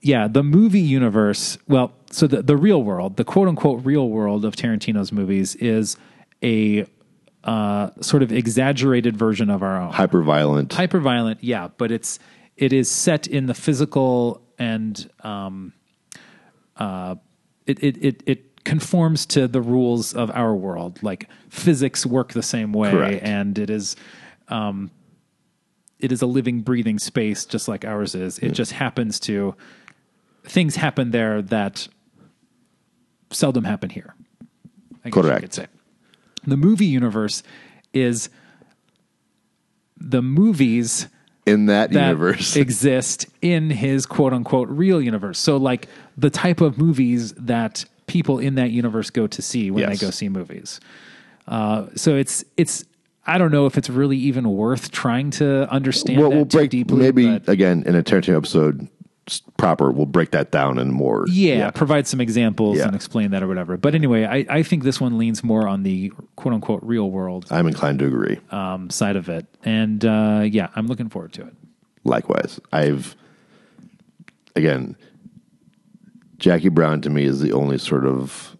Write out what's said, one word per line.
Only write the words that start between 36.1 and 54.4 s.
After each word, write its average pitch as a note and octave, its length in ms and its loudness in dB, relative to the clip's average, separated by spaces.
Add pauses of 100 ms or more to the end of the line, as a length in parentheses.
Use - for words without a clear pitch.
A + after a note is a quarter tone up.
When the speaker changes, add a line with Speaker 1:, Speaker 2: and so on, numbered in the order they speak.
Speaker 1:
The C3+ 100 2
movie F#3+ 300 4
universe A2 560 -2 (500)
is A#2+ 380 -2 (1700)
the C3 260 -2
movies C3 840 2 (380)
Speaker 2:
In G#2 200 6
that G#2 260 4
Speaker 1:
that F#2+ 160 4
Speaker 2:
universe. F2 480 0
<laughs> C#3+ 80 4
Speaker 1:
exist B2+ 600 0 (160)
in E3 280 0
his C3+ 360 0
quote-unquote B2+ 640 0
real E3+ 340 2
universe. G2+ 360 -4
So, D3 180 2
like, C3 320 0 (280)
the C#3 140 2
type F3 300 0
of C#3+ 180 4
movies B2 560 2
that A#2 500 -4 (220)
people D3 320 0
in C3+ 180 -2
that B2 140 0
universe A2+ 400 -2
go A2+ 160 0
to - 160 -8
see G#2+ 280 -4
when G2 120 0
Speaker 2:
Yes. G2+ 180 -2
Speaker 1:
they G2+ 60 -4
go F#2+ 40 -4
see - 180 -6
movies. F#2 520 -10 (680)
Uh, G#2+ 480 -4
so D3+ 220 2
it's, - 280 -2 (120)
it's, - 280 -2 (420)
I E3 120 0
don't E3+ 140 4
know C#3+ 140 4
if C3+ 120 0
it's C3+ 120 -4
really C3+ 280 0
even B2+ 320 0